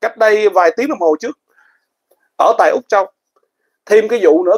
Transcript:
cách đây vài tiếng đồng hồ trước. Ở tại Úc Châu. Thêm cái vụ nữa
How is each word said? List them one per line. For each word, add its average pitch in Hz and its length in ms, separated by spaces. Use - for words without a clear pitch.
cách 220 160
đây 214 320
vài 185 280
tiếng 262 120
đồng 262 120
hồ 160 200
trước. - 180
Ở 214 200
tại 175 120
Úc 254 180
Châu. 196 180
Thêm 214 220
cái 233 140
vụ 170 220
nữa 185 140